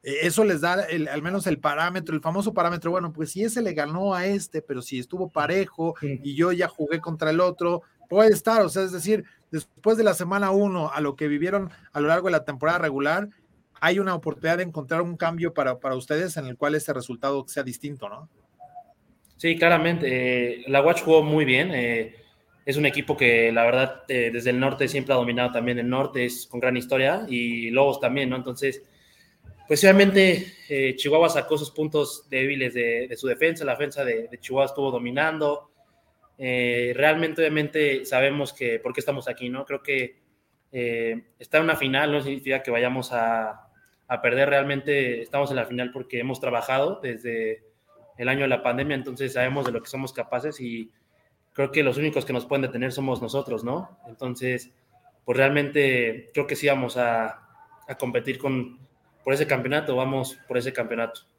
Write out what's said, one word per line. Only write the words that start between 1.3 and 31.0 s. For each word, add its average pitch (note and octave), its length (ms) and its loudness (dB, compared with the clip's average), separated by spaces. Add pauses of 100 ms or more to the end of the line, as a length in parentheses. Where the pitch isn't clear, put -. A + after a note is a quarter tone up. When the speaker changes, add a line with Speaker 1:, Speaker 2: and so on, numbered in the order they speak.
Speaker 1:
el D3+ 100 0
parámetro, E3 560 -2
el D3+ 60 -2
famoso G3 340 -2
parámetro, E3+ 380 0
bueno, F3 200 -2
pues D#3 200 -6
si F#3+ 100 -4
ese A3+ 200 -2
le G3 100 -2
ganó D#3+ 420 -2
a F3+ 120 -2
este, G3 360 -4
pero B2+ 180 -8
si B2+ 200 -8
estuvo F3+ 300 -6
parejo E3 720 -2
Speaker 2:
Sí. C#3+ 220 -6
Speaker 1:
y C#3+ 140 -6
yo E3+ 160 4
ya F3 160 0
jugué D#3+ 320 -4
contra D#3+ 300 -2
el D#3+ 100 2
otro, F3 420 0 (260)
puede G#3 240 8
estar, A3 300 4
o F3+ 60 4
sea, F#3+ 160 0
es F#3 80 -4
decir, F#3 320 -2 (260)
después G#3 460 0
de A3+ 80 2
la G3+ 100 6
semana F#3+ 380 0
uno F#3 400 2
a D3 80 -2
lo C#3+ 160 0
que D3+ 100 -2
vivieron F3 440 0 (220)
a D3 80 -4
lo D3 60 2
largo F3 220 4
de F3+ 40 2
la D#3 120 2
temporada D3+ 340 0
regular, D#3 500 0 (520)
hay F3+ 180 2
una F#3+ 160 0
oportunidad E3 440 -2
de F3+ 60 -2
encontrar D#3+ 380 -4
un F3 140 -4
cambio E3 360 -2
para, C3 280 0
para C3+ 160 -4
ustedes D#3+ 400 -4
en D3 100 -6
el B2 100 -10
cual D3 200 0
ese D3+ 160 -4
resultado C3 560 -4
sea C#3+ 160 -6
distinto, B2+ 440 -10
¿no? C3+ 200 -16 (1080)
Speaker 2:
Sí, E3 200 0
claramente, E3+ 500 2 (560)
eh, - 40 -16
la C#3 160 4
Watch E3+ 200 4
jugó D#3+ 200 6
muy D3+ 220 2
bien, C3+ 280 4
eh, A#2 440 -2 (500)
es C#3 100 -2
un D3 100 2
equipo C#3+ 300 0
que A#2 360 4
la A#2 100 4
verdad, B2+ 460 2
eh, B2 240 0
desde A#2+ 180 -2
el B2 80 0
norte C3+ 300 0
siempre C3+ 260 0
ha - 20 4
dominado B2 360 0
también A#2+ 260 -2
el A#2+ 100 -2
norte, C3 360 0
es A#2+ 240 -6
con B2 100 -10
gran B2+ 180 2
historia, C3+ 520 0
y A#2 420 -4
Lobos C3+ 300 4
también, C3 300 0
¿no? B2+ 60 -2
Entonces, C3 460 -4 (840)
pues D3+ 160 4
obviamente, F#3+ 680 8 (140)
eh, C3+ 280 0
Chihuahua D#3 320 4